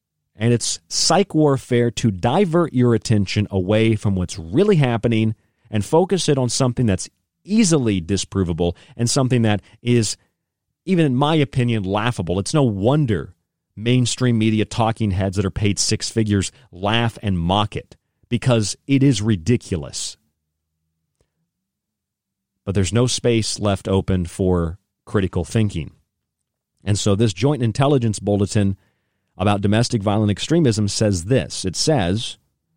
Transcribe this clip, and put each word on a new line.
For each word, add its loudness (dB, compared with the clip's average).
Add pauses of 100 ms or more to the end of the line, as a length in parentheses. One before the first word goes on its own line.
(360)
And 2
it's -2
psych 0
warfare 2
to -2
divert 0
your 4
attention 0
away 2
from -2
what's -4
really 2
happening 2 (360)
and -2
focus 0
it 2
on 0
something 0
that's -2 (340)
easily 2
disprovable -2 (200)
and -2
something 2
that 2 (220)
is, 0 (680)
even 2
in 0
my 2
opinion, 0
laughable. -2
It's -4
no 2
wonder 0 (400)
mainstream 0
media 2
talking -2
heads -2
that 0
are -2
paid -2
six -4
figures 0 (180)
laugh -2
and -2
mock 0
it, -12 (320)
because 0 (100)
it 2
is 4
ridiculous. -2 (2500)
But -4
there's 0
no 2
space 0
left -2
open 0
for -2 (280)
critical -2
thinking. -2 (920)
And 0
so 0
this 2
Joint -2
Intelligence 0
Bulletin 0 (600)
about -2
domestic 0
violent 0
extremism 0
says -2
this. -2
It -4
says, -2 (380)